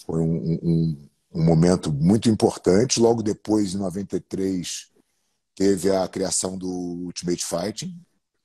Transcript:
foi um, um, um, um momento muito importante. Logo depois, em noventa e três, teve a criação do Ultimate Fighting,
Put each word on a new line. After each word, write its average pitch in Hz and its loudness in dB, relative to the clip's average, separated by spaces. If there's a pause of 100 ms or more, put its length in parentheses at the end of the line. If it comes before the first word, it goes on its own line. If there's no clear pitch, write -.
foi 80 -2
um, 82 0
um, 82 -2
um, 82 0 (260)
um 165 0
momento 90 4
muito 117 2
importante. 107 2
Logo 117 4
depois, 104 -2
em 98 -4
noventa 95 -6
e - -6
três, 95 -6 (640)
teve 95 2
a 95 0
criação 92 -4
do 92 -8
Ultimate 87 -6
Fighting, 107 -6 (480)